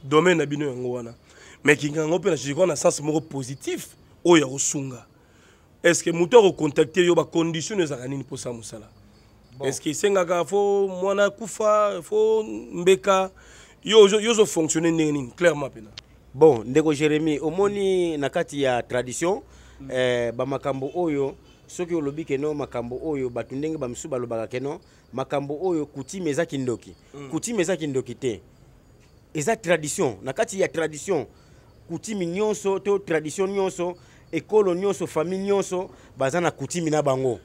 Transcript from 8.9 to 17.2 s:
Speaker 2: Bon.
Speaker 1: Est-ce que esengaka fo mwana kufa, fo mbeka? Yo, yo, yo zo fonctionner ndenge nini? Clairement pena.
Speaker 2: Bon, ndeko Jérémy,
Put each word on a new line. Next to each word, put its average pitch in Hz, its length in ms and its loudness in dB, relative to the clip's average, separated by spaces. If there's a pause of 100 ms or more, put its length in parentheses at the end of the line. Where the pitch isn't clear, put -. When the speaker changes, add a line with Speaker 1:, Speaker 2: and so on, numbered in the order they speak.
Speaker 2:
Bon. 135 100 -10
Speaker 1:
Est-ce 139 140 -4
que 160 100 -4
esengaka 180 540 0
fo 202 440 2
mwana 196 420 0
kufa, 208 720 0
fo 220 400 2
mbeka? 190 880 2 (540)
Yo, 202 240 10
yo, 208 120 4
yo 226 140 2
zo 208 120 6
fonctionner 165 460 0
ndenge 156 200 2
nini? 131 240 -4
Clairement 147 340 2
pena. 107 200 -20 (440)
Speaker 2:
Bon, 131 300 6
ndeko 151 280 4
Jérémy, 151 480 2